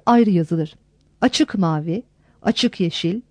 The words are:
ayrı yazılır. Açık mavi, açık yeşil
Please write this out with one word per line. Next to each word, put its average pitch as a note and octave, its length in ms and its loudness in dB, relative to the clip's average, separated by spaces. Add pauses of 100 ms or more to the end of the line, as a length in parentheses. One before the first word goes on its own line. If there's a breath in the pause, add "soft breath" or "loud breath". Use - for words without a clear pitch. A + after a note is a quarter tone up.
ayrı A#3 240 4
yazılır. E3 460 -2 (440)
Açık - 380 0
mavi, E3 440 -2 (400)
açık - 380 -2
yeşil F3 400 -2 (100)